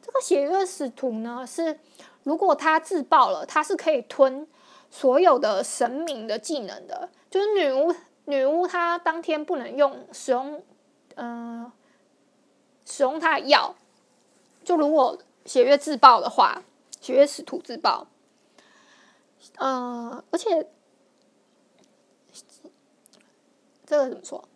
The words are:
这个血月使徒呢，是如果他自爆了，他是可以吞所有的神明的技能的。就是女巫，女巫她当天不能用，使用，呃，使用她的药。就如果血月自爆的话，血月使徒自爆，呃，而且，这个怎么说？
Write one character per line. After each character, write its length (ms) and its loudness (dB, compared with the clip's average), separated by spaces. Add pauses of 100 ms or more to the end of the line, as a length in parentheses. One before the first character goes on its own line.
这 100 -16
个 80 0
血 220 0
月 240 0
使 240 -8
徒 300 -6
呢， 260 -10
是 320 -6 (460)
如 120 -2
果 180 4
他 240 2
自 240 -4
爆 280 4
了， 160 -6
他 160 0
是 120 -4
可 160 -2
以 120 0
吞 440 0 (440)
所 280 2
有 200 6
的 260 -2
神 260 -4
明 360 -8
的 120 -6
技 220 -8
能 260 -14
的。 220 -12 (220)
就 100 0
是 140 0
女 180 2
巫， 220 2 (320)
女 180 0
巫 220 2
她 320 -2
当 240 -4
天 200 -4
不 140 -4
能 180 -10
用， 380 0
使 200 -6
用， 300 -6 (520)
呃， 580 -14 (1120)
使 180 -4
用 160 -2
她 200 0
的 80 -8
药。 280 4 (880)
就 140 0
如 140 2
果 280 2 (280)
血 180 4
月 140 6
自 180 -4
爆 240 8
的 80 -6
话， 340 0 (380)
血 140 -10
月 120 6
使 160 -12
徒 220 -10
自 140 -12
爆， 280 -2 (1500)
呃， 720 -6
而 80 -4
且， 300 0 (3250)
这 100 0
个 120 2
怎 80 -10
么 80 -20
说？ 200 -14 (120)